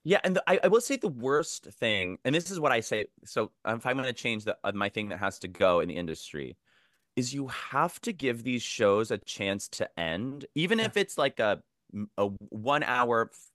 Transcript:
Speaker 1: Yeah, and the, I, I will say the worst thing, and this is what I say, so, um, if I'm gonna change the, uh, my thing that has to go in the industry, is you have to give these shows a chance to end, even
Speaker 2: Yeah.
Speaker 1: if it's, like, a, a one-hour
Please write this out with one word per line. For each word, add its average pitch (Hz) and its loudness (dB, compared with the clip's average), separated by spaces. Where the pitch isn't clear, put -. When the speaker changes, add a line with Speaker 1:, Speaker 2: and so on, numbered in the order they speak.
Speaker 1:
Yeah, 185 4
and 185 2
the, - 0
I, 185 4
I 196 6
will 220 6
say 277 -2
the 233 -2
worst 135 -2
thing, 98 0
and 135 2
this 170 0
is 180 -6
what 143 4
I 117 4
say, 107 -2
so, - -2
um, 113 0
if 113 -6
I'm 127 2
gonna 131 -2
change 113 -4
the, 104 -2
uh, 101 0
my 101 0
thing 104 -6
that 90 -8
has 98 -2
to 92 -8
go 90 4
in 87 0
the 78 -6
industry, 76 -8
is 127 -2
you 139 -6
have 139 -2
to 240 -2
give 123 -2
these 123 -2
shows 107 4
a 104 -2
chance 98 -4
to - -6
end, 110 -4
even 185 2
Speaker 2:
Yeah. 220 0
Speaker 1:
if - -4
it's, 196 0
like, 139 2
a, 104 2
a 101 4
one-hour 120 0